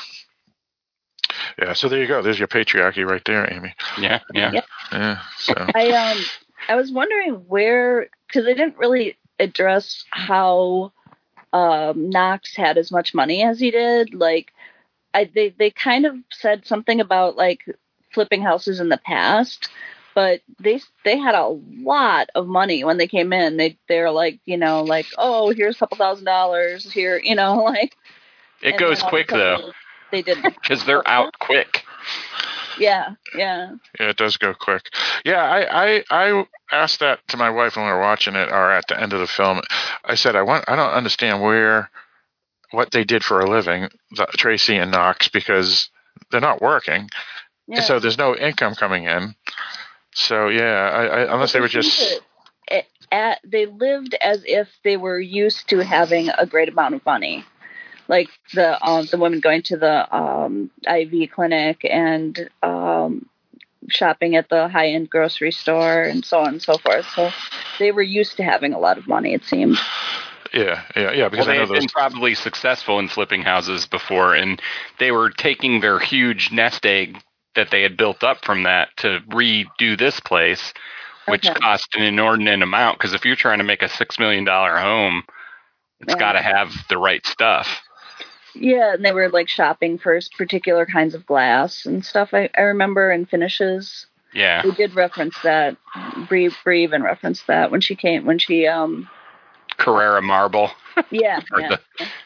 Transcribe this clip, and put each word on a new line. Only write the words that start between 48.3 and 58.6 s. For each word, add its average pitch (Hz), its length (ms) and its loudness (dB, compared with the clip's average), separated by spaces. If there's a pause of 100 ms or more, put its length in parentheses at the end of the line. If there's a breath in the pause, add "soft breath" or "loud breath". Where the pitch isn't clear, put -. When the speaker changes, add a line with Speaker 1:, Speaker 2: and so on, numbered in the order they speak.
Speaker 1:
income 139 400 -2
coming 95 280 -2
in. 90 320 -4 (800 loud breath)
So, 107 360 0
yeah, 107 400 2
I, 113 160 0
I, 117 280 0
unless 131 180 0
Speaker 3:
But 131 80 0
Speaker 1:
they - 20 2
were 120 60 2
Speaker 3:
they 117 60 -8
seem 123 80 0
Speaker 1:
just 104 180 2
Speaker 3:
to, - 220 -2 (500)
a-, - 160 -2 (240)
a-, 214 320 0
they 214 240 -2
lived 254 540 -4
as 202 240 0
if 208 220 0 (160)
they 202 140 2
were 185 220 -4
used 202 500 -2
to 190 100 2
having 170 500 2
a - 160 0
great 160 240 0
amount 156 260 0
of 135 100 -12
money. 101 380 -2 (640 loud breath)
Like 180 220 2 (240)
the, 170 340 2